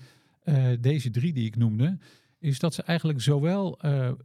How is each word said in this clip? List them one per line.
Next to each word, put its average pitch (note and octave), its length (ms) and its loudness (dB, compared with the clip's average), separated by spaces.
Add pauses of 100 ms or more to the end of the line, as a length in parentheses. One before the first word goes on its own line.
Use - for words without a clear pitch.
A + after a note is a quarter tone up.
(420)
eh, C3 260 2 (120)
deze C3 300 0
drie B2 220 0
die A#2+ 140 0
ik G#2 100 -6
noemde, A#2 420 2 (400)
is C#3+ 200 -2
dat E3 160 -2
ze - 80 -8
eigenlijk D#3 380 -2
zowel, D#3+ 600 0
eh, C3+ 320 -2 (120)